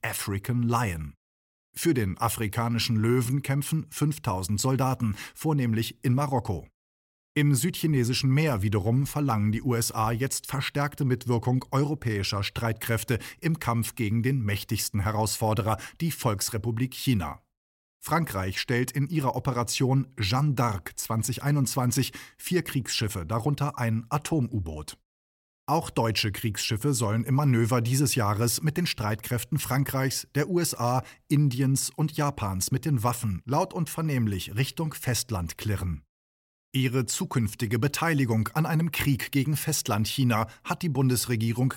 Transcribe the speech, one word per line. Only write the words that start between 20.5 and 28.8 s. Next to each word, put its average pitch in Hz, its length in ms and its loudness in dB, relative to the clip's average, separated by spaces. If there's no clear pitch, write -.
d'Arc 110 420 -2
zwanzig 113 440 -2
einundzwanzig 135 720 2
vier 180 240 0
Kriegsschiffe, 107 640 -4
darunter 139 540 -2
ein 113 300 0
Atom-U-Boot. 92 880 -4
Auch 160 220 2
deutsche 113 440 0
Kriegsschiffe 117 600 -2
sollen 113 300 0
im 131 120 2
Manöver 123 440 4
dieses 131 360 2
Jahres 110 460 2
mit 151 140 0
den 175 120 0